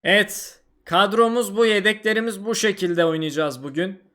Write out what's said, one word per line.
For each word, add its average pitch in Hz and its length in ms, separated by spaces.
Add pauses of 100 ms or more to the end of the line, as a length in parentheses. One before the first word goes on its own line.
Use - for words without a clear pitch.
Evet, 202 560 (240)
kadromuz 208 720
bu, 226 100
yedeklerimiz 214 760
bu 226 100
şekilde 185 500
oynayacağız 156 580
bugün. 165 400 (120)